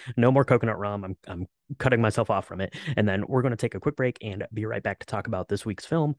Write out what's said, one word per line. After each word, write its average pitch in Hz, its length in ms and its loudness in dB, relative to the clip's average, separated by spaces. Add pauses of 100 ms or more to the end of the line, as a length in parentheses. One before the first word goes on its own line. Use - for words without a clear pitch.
(160)
No 120 160 6
more 135 140 4
coconut 117 320 2
rum. 101 280 -4
I'm, 92 120 -8 (100)
I'm 87 200 -8 (320)
cutting 123 220 4
myself 110 280 4
off 98 160 0
from 92 160 -8
it. - 140 -6 (220)
And 104 100 4
then 98 200 2
we're 127 140 2
gonna 123 140 2
take - 180 -2
a 95 60 -6
quick 147 160 -2
break 127 260 -2
and 104 320 -6
be 107 120 -4
right 117 180 -4
back 101 160 -4
to - 80 -18
talk 101 180 -4
about 95 220 -4
this - 180 -4
week's 104 220 -6
film, 151 320 0